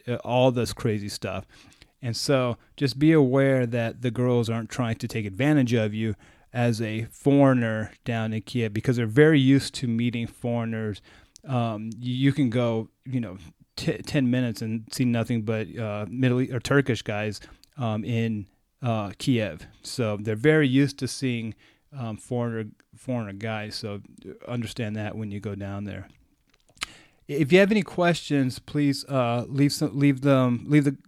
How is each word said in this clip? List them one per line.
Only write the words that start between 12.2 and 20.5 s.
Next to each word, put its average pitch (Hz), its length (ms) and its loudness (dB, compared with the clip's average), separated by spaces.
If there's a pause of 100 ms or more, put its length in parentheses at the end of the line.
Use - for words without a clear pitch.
can 135 180 0
go, 117 400 -2 (160)
you 127 140 -4
know, 101 180 -8 (380)
t-, - 220 -4
ten 131 320 0
minutes 123 300 0
and 110 320 -6
see 135 120 -2
nothing 117 380 0
but, 110 360 -4
uh, 107 300 -6
Middle 123 340 2
E-, 131 100 -4
or 120 80 -4
Turkish 139 420 0
guys, 107 380 -6 (380)
um, 110 260 -4
in, 113 420 -2 (360)
uh, 110 360 -4
Kiev. 107 480 -2 (160)
So 107 360 -4
they're 107 180 -4
very 151 320 4